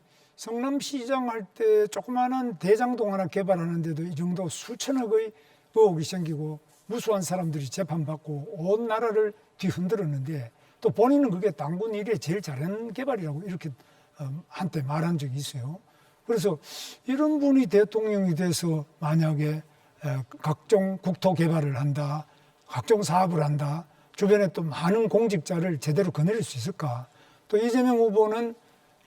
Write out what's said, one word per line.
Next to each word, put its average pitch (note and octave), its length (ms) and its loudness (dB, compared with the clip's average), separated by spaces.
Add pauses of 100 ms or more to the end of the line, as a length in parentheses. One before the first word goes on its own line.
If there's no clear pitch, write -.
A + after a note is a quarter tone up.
(360)
성남시장 B3+ 920 -4
할 A3+ 160 -6 (100)
때 G#3+ 340 4
조그마한 B3 720 -2
대장동 A3 540 2
하나 F#3+ 140 -2
개발하는데도 E3+ 800 -2
이 F3+ 100 -8
정도 F3 340 -4
수천억의 A3+ 840 -2 (420)
의혹이 F#3 300 6
생기고 D#3 560 -6 (260)
무수한 G#3 360 -2
사람들이 D#3+ 460 -2
재판받고 D#3 880 -6
온 G3+ 300 0
나라를 G#3+ 460 2 (260)
뒤흔들었는데 D#3+ 920 -4 (280)
또 A3+ 100 2
본인은 C4 400 4
그게 F#3 200 0
당군 F3+ 440 -4
일에 G#3 240 -2
제일 E3+ 220 -4
잘하는 F#3+ 520 -6
개발이라고 F#3 500 -4
이렇게, F3+ 260 -8 (520)
어, C#3+ 260 -8
한때 F3 360 -6
말한 D#3+ 360 0
적이 C3+ 200 -6
있어요. C#3+ 420 -10 (440)
그래서 G3 320 0 (480)
이런 D4+ 360 2
분이 C4+ 260 4
대통령이 G3+ 720 2
돼서 E3 480 0 (160)
만약에, D#3 500 2
에, D#3 120 -4 (800)
각종 F#3+ 580 0
국토 F#3 360 0
개발을 D3+ 460 2
한다, C#3+ 460 -2 (420)
각종 G#3 340 2
사업을 F3 420 2
한다, D3 420 -2 (280)
주변에 G3+ 380 4
또 - 100 -4
많은 F3 460 0
공직자를 F3+ 720 0
제대로 D#3 320 0
거느릴 G3 320 0
수 - 120 -10
있을까? B2 520 -6 (400)
또 G#3+ 80 2
이재명 A#3+ 420 4
후보는, A3 560 4 (520)